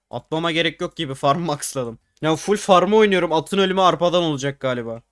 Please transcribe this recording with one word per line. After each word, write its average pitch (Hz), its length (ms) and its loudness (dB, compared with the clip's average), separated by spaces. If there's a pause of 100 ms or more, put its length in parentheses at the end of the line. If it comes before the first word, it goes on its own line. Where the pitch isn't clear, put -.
(100)
Atmama 160 420 -6
gerek 165 280 -2
yok 175 160 -8
gibi, 135 180 -8
farm 147 260 0
maxladım. 135 580 -6 (240)
Ya 156 140 2
full 202 200 0
farmı 190 400 4
oynuyorum. 185 360 4
Atın 160 260 -2
ölümü 190 220 2
arpadan 175 420 2
olacak 139 380 -4
galiba. 117 520 -6